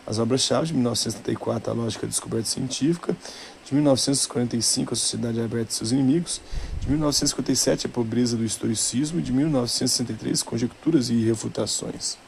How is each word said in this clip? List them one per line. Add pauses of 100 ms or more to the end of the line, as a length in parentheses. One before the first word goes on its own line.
As
obras-chave
de
mil
novecentos
e
setenta
e
quatro,
A
Lógica
da
Descoberta
Científica, (480)
de
mil
novecentos
e
quarenta
e
cinco,
A
Sociedade
Aberta
e
seus
Inimigos, (400)
de
mil
novecentos
e
cinquenta
e
sete,
A
Pobreza
do
Historicismo,
e
de
mil
novecentos
e
sessenta
e
três,
Conjecturas
e
Refutações.